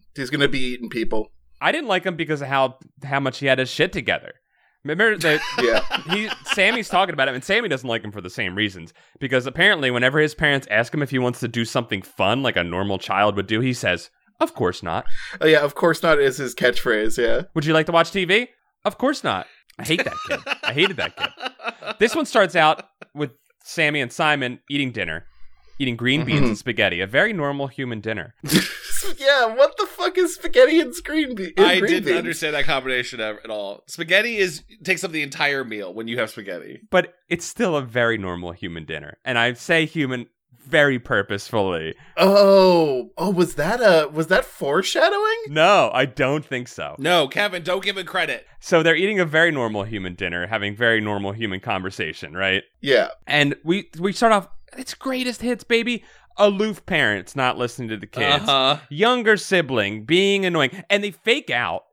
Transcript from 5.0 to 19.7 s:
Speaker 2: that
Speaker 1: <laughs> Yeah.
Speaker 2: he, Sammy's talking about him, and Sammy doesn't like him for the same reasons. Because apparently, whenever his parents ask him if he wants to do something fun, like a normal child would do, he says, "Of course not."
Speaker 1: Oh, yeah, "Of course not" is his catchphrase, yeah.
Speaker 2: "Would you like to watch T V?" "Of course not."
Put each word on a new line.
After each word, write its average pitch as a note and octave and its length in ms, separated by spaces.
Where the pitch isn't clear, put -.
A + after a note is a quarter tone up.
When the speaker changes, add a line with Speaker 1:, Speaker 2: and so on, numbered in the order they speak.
Speaker 2:
that D#3 220
Speaker 1:
<laughs> - 100
Yeah. - 520
Speaker 2:
he, G#3+ 160
Sammy's G#3+ 360
talking F3+ 240
about C3+ 140
him, C3 80
and C3 80
Sammy G#3+ 260
doesn't C3 180
like A#2 160
him G#2+ 80
for G2+ 100
the F#2 100
same F#2 240
reasons. F#2 360
Because B2+ 260
apparently, D#3 460
whenever B2+ 280
his D3+ 140
parents C#3+ 380
ask A2+ 220
him D3+ 100
if C3 80
he C3 80
wants B2 220
to B2+ 60
do A#2 160
something A2+ 380
fun, G#2 420
like A#2+ 140
a F2 60
normal F#2+ 340
child G2+ 380
would G2 120
do, A2 140
he B2+ 120
says, F#2 360
"Of - 160
course F#2 260
not." F2 240
Speaker 1:
Oh, D#3 60
yeah, D#3 120
"Of C#3+ 160
course E3 260
not" D#3 180
is C3+ 180
his C3 180
catchphrase, A2+ 640
yeah. A#2 240
Speaker 2:
"Would D3+ 140
you D#3+ 60
like D#3+ 120
to E3+ 60
watch E3 200
T G3 140
V?" G#3+ 220
"Of - 140
course C4+ 260
not." G2+ 220